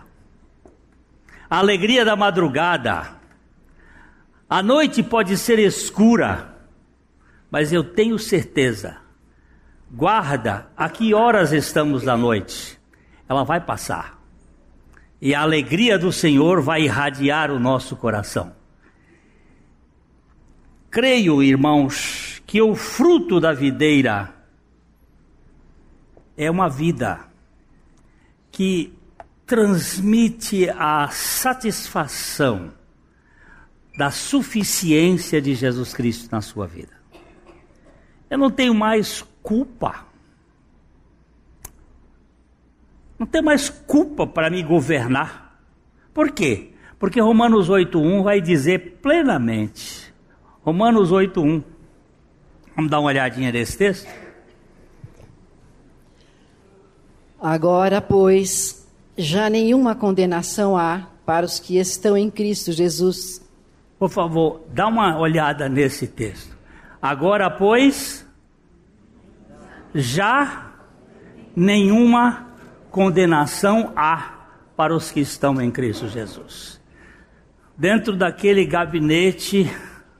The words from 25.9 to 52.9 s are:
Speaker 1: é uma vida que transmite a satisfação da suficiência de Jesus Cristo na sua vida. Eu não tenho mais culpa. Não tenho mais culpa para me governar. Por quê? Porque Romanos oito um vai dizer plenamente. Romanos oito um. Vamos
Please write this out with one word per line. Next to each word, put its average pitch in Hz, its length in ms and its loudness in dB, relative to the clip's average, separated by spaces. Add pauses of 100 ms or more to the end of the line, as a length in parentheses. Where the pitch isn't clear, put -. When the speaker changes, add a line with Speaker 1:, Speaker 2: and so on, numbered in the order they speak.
Speaker 1:
é 156 140 -4
uma 180 180 0
vida 131 520 -4 (1300)
que 190 420 -4 (540)
transmite 208 1200 0
a 151 380 -2
satisfação 147 1600 -4 (1200)
da 143 140 -4
suficiência 175 1300 0
de 139 140 -2
Jesus 123 400 -4
Cristo 117 360 -4
na 110 100 -4
sua 104 260 -10
vida. - 260 -18 (1400)
Eu 277 100 -6
não 269 120 2
tenho 247 240 0
mais 214 500 -2 (180)
culpa. - 640 -6 (3000)
Não 226 80 -6
tenho 320 180 0
mais 294 240 2
culpa - 580 -2
para 160 240 0
me 180 120 -4
governar. 143 1000 -2 (520)
Por 302 200 0
quê? 135 400 -4 (260)
Porque 208 220 -2
Romanos 220 480 4
oito 180 320 2
um 190 220 2
vai 202 180 2
dizer 170 600 0
plenamente. 139 1120 -2 (500)
Romanos 196 500 2
oito 190 300 2
um. 151 200 0 (1120)
Vamos 156 160 -2